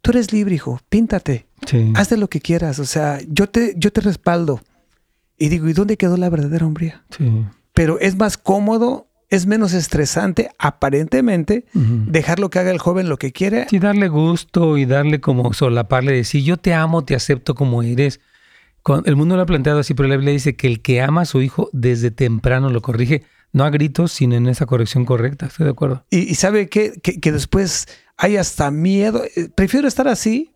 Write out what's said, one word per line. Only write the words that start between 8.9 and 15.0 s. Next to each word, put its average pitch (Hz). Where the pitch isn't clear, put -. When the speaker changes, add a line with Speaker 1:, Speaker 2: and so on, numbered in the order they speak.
Speaker 1:
es 185
menos 208
estresante, 170
aparentemente, 208
Speaker 2:
Ujú. 117
Speaker 1:
dejarlo 165
que 185
haga 180
el 170
joven 180
lo 139
que 135
quiere. 220
Speaker 2:
Sí, 202
darle 202
gusto 160
y 139
darle 143